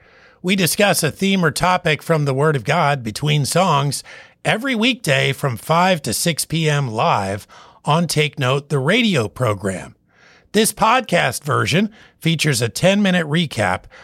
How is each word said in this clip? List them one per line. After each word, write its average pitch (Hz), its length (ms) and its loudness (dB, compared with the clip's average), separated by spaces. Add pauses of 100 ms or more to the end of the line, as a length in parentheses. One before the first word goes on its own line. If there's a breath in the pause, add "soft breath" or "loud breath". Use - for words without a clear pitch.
(420 soft breath)
We 185 120 0
discuss 190 480 2
a 135 80 0
theme 196 320 0
or 156 80 2
topic 175 520 0
from 151 240 0
the 135 80 0
Word 147 200 2
of 123 80 -4
God 143 400 0
between 143 440 -2
songs 151 580 0 (400 loud breath)
every 220 300 -2
weekday 156 580 0
from 127 240 -4
five 175 460 0
to 113 100 -4
six - 320 -2
P 160 240 -2
M 143 200 0
live 107 580 -2 (400 loud breath)
on 160 200 2
Take 151 320 -2
Note, 135 300 0
the 143 100 -2
radio 170 500 2
program. 98 680 -4 (560 soft breath)
This 208 220 2
podcast 196 680 0
version 135 480 0 (280 loud breath)
features 151 420 0
a 120 80 0
ten-minute 185 560 2
recap 135 600 -2 (200 loud breath)